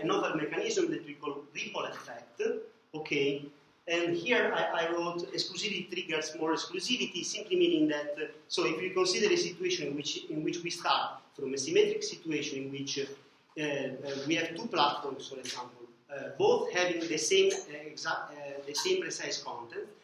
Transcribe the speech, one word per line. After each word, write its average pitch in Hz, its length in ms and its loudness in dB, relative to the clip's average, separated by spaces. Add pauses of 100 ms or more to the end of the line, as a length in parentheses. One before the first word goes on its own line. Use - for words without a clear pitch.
another 185 340 2
mechanism 156 540 2
that 147 160 -2
we 147 80 -10
call 143 260 -6 (140)
ripple 190 300 -4
effect, - 580 -8 (540)
okay? 143 500 2 (420)
And 170 280 2
here 226 400 4
I, 165 300 2
I 170 60 2
wrote 170 420 -2
exclusivity 180 580 -4
triggers 160 480 -2
more 160 140 2
exclusivity, 180 720 -2
simply 185 340 -2
meaning 156 320 6
that, 147 280 -2
uh, 156 80 -2 (220)
so 170 180 2
if 160 160 0
you 185 100 -2
consider 185 400 4
a 175 60 6
situation 170 500 0
in 143 80 -4
which, - 340 -4
in 156 140 -2
which 170 200 -2
we 165 80 -4
start - 500 0 (140)
from 135 180 -4
a 139 40 -2
symmetric 196 440 4
situation 139 600 -4
in 135 80 -6
which, 139 280 -4
uh, 135 40 0 (580)
uh, 143 280 -2 (380)
we 160 80 4
have 165 200 0
two 156 120 -6
platforms, 143 600 0
for 131 120 -10
example, - 460 -10 (300)
uh, 135 220 -6
both 165 340 6
having 180 280 2
the 156 180 -2
same, 190 340 6
uh, 151 360 -8
exact, 147 440 -4
uh, 143 340 -10
the 143 80 -8
same 185 280 2
precise 156 420 -4
content, - 440 -8 (160)